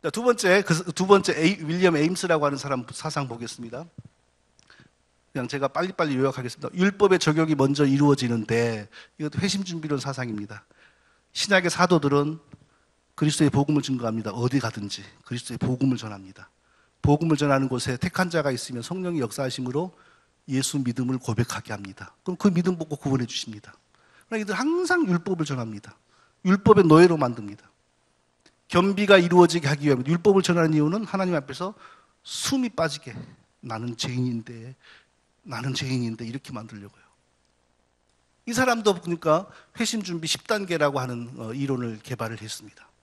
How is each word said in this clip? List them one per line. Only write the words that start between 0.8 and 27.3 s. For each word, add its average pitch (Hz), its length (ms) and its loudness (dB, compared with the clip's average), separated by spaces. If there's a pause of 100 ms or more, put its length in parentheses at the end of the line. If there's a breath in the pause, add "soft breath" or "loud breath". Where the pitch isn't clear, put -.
두 185 160 -2
번째 190 300 6
에이-, 175 240 2
윌리엄 170 340 2
에임스라고 160 500 0
하는 139 120 0
사람 131 340 -4
사상 151 360 -6
보겠습니다. 120 580 -12 (1500 soft breath)
그냥 127 160 -6
제가 139 220 -4
빨리빨리 170 480 -2
요약하겠습니다. 131 580 -4
율법의 196 440 4
적용이 156 360 2
먼저 139 300 4
이루어지는데 117 1040 2 (280 loud breath)
이것도 151 220 -6
회심 196 240 -2
준비론 160 360 -6
사상입니다. 117 680 -8 (680 soft breath)
신약의 180 400 2
사도들은 151 680 2 (760)
그리스도의 151 340 2
복음을 143 320 2
증거합니다. 113 500 -4
어디 120 280 0
가든지 104 440 -8 (220)
그리스도의 120 320 -10
복음을 127 400 0
전합니다. 98 520 -14 (520)
복음을 147 340 2
전하는 135 320 2
곳에 123 300 -4
택한 180 320 -2
자가 151 200 0
있으면 123 320 -6
성령의 180 400 -6
역사하심으로 131 720 -4 (540 soft breath)
예수 135 320 -2
믿음을 127 380 -2
고백하게 117 560 -4
합니다. 98 500 -14
그럼 185 140 -6
그 208 120 4
믿음 180 280 0
보고 156 180 -8
구원해 135 300 -2
주십니다. - 480 -12 (540 soft breath)
그러나 220 140 -6
이들 196 140 -6
항상 330 520 0
율법을 175 380 0
전합니다. 117 520 -8 (480 soft breath)
율법의 196 400 6
노예로 165 320 8
만듭니다. 113 520 -6 (1000)